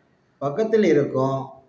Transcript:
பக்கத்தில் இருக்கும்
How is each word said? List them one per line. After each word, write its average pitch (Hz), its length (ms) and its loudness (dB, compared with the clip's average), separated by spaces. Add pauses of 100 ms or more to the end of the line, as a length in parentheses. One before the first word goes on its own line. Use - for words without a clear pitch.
(420)
பக்கத்தில் 208 480 0
இருக்கும் 135 500 0 (300)